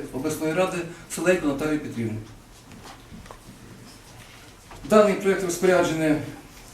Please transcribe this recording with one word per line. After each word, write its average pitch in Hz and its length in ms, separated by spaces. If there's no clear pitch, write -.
обласної 156 400
ради 180 260
Солейко 170 320
Наталію 151 340
Петрівну. 113 380
Даний 202 240
проєкт 185 300
розпорядження, 160 760